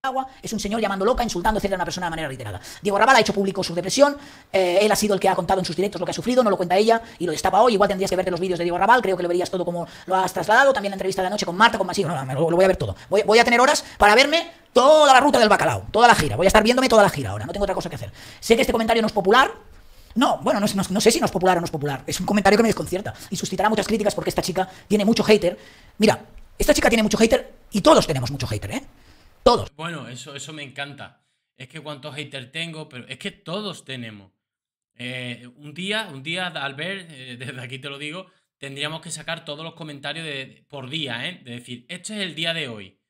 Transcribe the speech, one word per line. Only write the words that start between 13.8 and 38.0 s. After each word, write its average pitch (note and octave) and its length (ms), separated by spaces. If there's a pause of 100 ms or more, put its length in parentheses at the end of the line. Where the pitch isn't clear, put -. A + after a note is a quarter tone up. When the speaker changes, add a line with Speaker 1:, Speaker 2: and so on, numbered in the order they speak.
Speaker 1:
para G#3 180
verme D4 360 (220)
toda C#4+ 400
la C4 60
ruta C4+ 200
del A3 100
bacalao, A2 420
toda - 160
la A3+ 80
gira. C3+ 200
Voy D#3+ 100
a F#3+ 40
estar G#3+ 140
viéndome B3 260
toda A3 140
la F#3+ 60
gira A#2 220
ahora, G#2+ 140
no - 80
tengo G3+ 100
otra F#3+ 120
cosa E3 140
que D3+ 60
hacer. - 160 (280)
Sé - 160
que A#3 60
este B3+ 120
comentario A3+ 280
no G#3+ 60
es - 60
popular. A3 380 (640)
No, B3 220
bueno, G#3 240
no, G#3 120
no, G3 160
no G3 120
sé A#3 100
si E4+ 80
no C4+ 60
es F#3 60
popular F#3 260
o - 20
no E3+ 60
es - 60
popular. C#3+ 360
Es D#3+ 140
un F3+ 40
comentario G3+ 300
que A3 80
me A3+ 60
desconcierta F3+ 440 (160)
y G3 60
suscitará F#3 340
muchas G3+ 160
críticas G#3 300
porque A#3+ 140
esta - 120
chica F3+ 280 (180)
tiene G#3 160
mucho G#3+ 220
hater. G3+ 320 (400)
Mira, G#3 260 (340)
esta C#4+ 160
chica - 140
tiene A3 160
mucho G#3+ 140
hater - 360 (180)
y G3+ 100
todos C#4+ 260
tenemos C3 240
mucho C3 160
hater, G#2 240
¿eh? C4 120 (600)
Todos. A#3 320
Speaker 2:
Bueno, D#3 320
eso, B2+ 260
eso C#3 200
me D3+ 100
encanta. C#3 580 (360)
Es C3 100
que D3+ 140
cuántos C#3+ 340
haters C#3 380
tengo, D#3+ 340
pero A#2+ 220
es B2+ 100
que G3 120
todos F#3+ 520
tenemos. A2 480 (640)
Eh, B2 600
un D3 160
día, G3 380
un C3+ 120
día, F3 240
Albert, D#3+ 640
eh, B2+ 240
<laughs> A#2+ 40
desde B2+ 220
aquí C3 180
te C#3+ 100
lo C#3 80
digo, D#3 300 (300)